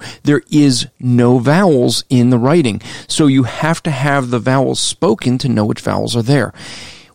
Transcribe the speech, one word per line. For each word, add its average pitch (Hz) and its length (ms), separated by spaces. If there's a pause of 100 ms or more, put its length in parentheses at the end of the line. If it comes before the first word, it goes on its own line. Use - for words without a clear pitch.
(240)
there 147 260
is 143 380 (100)
no 123 400
vowels 135 720
in 123 200
the 127 80
writing. 127 440 (240)
So 156 220
you 135 160
have 151 400
to 170 80
have 139 380
the 123 100
vowels 131 400
spoken - 580
to 135 100
know 110 160
which 113 140
vowels 110 380
are 120 60
there. 123 300 (640)